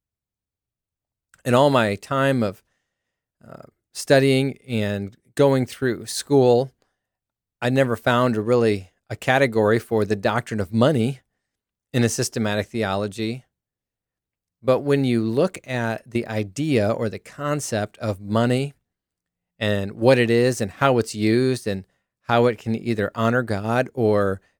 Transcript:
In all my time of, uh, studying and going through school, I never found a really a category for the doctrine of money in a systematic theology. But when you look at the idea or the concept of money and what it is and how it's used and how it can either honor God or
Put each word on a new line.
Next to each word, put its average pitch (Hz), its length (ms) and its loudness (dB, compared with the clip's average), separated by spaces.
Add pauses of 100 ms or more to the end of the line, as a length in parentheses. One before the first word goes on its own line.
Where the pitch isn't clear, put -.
(1400)
In 123 120 2
all 139 160 6
my 110 240 2
time 135 480 -2
of, 101 200 -6 (840)
uh, - 180 -20 (300)
studying 135 720 2
and 104 500 -4 (160)
going 135 320 2
through 113 400 -6
school, 127 680 2 (880)
I 120 100 -2
never 127 280 0
found 123 400 0
a 107 40 0
really 110 500 0 (180)
a 117 60 -10
category 117 640 2
for 110 240 -2
the 104 140 -2
doctrine 110 420 -2
of 98 140 -6
money 127 480 0 (720)
in 123 100 2
a 113 60 2
systematic 107 580 -4
theology. 107 800 -6 (1160)
But 123 180 2
when 143 260 0
you 117 180 0
look 123 420 -2
at 117 460 -6
the 117 160 -4
idea 107 640 -2
or 117 160 -4
the 98 100 -8
concept 143 840 -8
of 104 200 -6
money 120 540 -2 (840)
and 101 360 -2
what 120 260 4
it 117 100 2
is 120 300 2
and 101 120 -6
how 135 260 0
it's 113 180 -2
used 117 520 0
and 98 180 -6 (380)
how 120 240 2
it 117 100 0
can 113 180 -4
either 107 400 -4
honor 117 280 0
God 113 500 -2
or 104 480 0 (180)